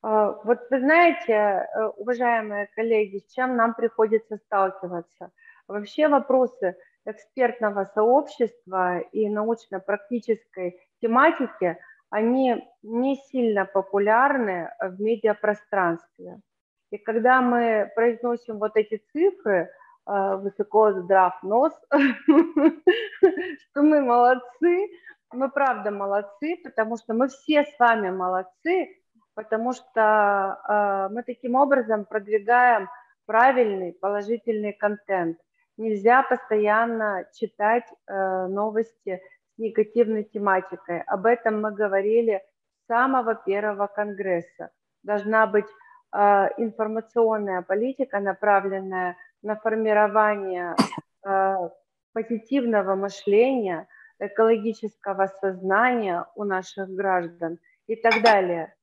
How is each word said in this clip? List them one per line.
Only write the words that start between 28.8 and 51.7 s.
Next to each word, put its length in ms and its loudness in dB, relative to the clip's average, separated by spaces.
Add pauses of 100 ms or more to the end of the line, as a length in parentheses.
потому 400 -4
что, 840 0 (100)
э, 440 0
мы 100 -8
таким 320 -6
образом 500 2
продвигаем 840 2 (380)
правильный, 680 2
положительный 800 -4
контент. 640 -4 (400)
Нельзя 440 2
постоянно 1120 -2
читать, 540 -2 (200)
э, 400 -4
новости 720 -6 (360)
с 20 -20
негативной 640 -2
тематикой. 840 -4
Об 180 -4
этом 380 0
мы 80 -6
говорили 720 0 (400)
с 40 -20
самого 460 0
первого 540 -4
конгресса. 840 -6 (320)
Должна 460 0
быть, 180 0 (500)
э, 420 4
информационная 1040 -2
политика, 560 -4
направленная 960 0 (260)
на 140 -6
формирование, 1200 0 (500)
э, 300 0 (580)